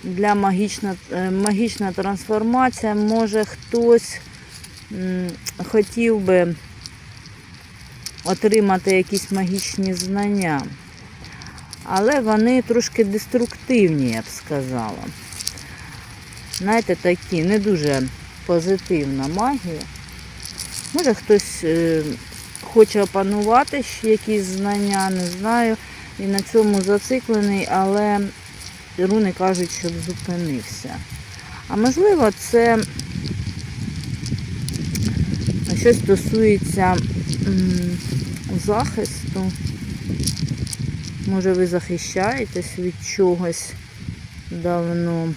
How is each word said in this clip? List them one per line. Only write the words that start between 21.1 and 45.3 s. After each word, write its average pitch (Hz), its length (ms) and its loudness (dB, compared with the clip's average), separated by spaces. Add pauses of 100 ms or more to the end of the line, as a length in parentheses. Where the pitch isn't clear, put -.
хтось, - 500 2
е, 165 400 4 (680)
хоче 214 280 8
опанувати 208 840 2
ще - 260 -4
якісь 214 340 2
знання, 196 680 0
не 185 160 0
знаю, 220 520 2 (420)
і 196 40 -4
на 196 180 0
цьому 208 400 4
зациклений, 208 880 0
але 202 480 2 (800)
руни 190 400 2
кажуть, 180 340 2
щоб 170 200 -4 (140)
зупинився. 170 880 -6 (720)
А 185 80 -2
можливо, 262 640 6
це 233 400 4 (3000)
щось 240 200 6
стосується, 196 1000 4 (500)
м, 180 500 2 (680)
захисту. 202 840 -2 (1800)
Може, 190 260 2
ви 180 140 2
захищаєтесь 185 1120 -4
від 180 140 -4 (120)
чогось 180 680 0 (800)
давно. 170 840 -2